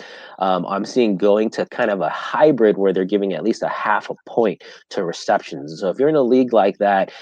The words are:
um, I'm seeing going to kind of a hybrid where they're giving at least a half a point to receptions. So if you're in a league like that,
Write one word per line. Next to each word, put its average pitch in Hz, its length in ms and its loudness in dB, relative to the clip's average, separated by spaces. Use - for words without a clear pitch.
um, 92 280 0
I'm 98 180 -4
seeing 110 320 0
going 104 340 2
to - 160 -4
kind 120 240 -2
of 98 100 -2
a 76 80 -2
hybrid 117 720 2
where 98 140 2
they're 92 120 -2
giving 98 280 -2
at 78 120 -6
least 110 180 -2
a 78 60 -4
half 107 420 -4
a 98 40 -8
point 110 360 -2
to 101 140 -6
receptions. 82 760 -6
So 101 100 -2
if 95 80 -8
you're 135 100 2
in 156 80 2
a 143 60 4
league 123 300 2
like 101 260 2
that, 101 320 2